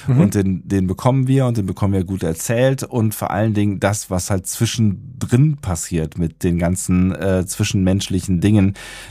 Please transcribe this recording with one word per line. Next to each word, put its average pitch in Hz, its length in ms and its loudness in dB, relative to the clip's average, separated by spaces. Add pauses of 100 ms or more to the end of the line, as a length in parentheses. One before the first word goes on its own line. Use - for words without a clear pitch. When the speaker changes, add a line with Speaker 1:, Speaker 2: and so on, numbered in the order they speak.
Speaker 1:
Mhm. 131 120 4
Speaker 2:
Und 196 160 4
den, 95 320 0
den 95 200 0
bekommen 127 420 0
wir 135 160 4
und 120 100 0
den 104 100 -2
bekommen 101 280 -2
wir 95 100 0
gut 92 180 -4
erzählt 120 640 0
und 110 320 -2
vor - 160 -4
allen 107 220 0
Dingen 104 260 0
das, 101 300 0
was 92 200 -2
halt 95 160 -2
zwischendrin 117 1080 0
passiert 82 640 -4
mit 82 260 -4
den 87 160 2
ganzen, 90 560 2
äh, 92 300 0
zwischenmenschlichen 95 960 0
Dingen, 101 320 4 (380)